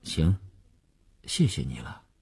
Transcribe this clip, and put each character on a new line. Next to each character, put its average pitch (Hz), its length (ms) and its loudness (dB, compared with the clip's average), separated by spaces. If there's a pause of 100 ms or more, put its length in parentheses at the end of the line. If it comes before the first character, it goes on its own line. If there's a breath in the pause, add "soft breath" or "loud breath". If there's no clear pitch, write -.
行， 87 340 2 (880)
谢 - 220 2
谢 - 160 0
你 62 160 -6
了。 - 240 -12 (200)